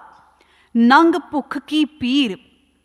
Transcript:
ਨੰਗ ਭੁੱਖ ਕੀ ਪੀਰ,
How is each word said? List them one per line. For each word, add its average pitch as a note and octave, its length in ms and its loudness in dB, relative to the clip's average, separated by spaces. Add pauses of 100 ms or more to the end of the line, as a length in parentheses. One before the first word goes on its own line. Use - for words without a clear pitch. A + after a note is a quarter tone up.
(760)
ਨੰਗ C#4 380 4 (160)
ਭੁੱਖ C#4+ 280 -8
ਕੀ D4+ 260 -4
ਪੀਰ, B3 520 -4 (480)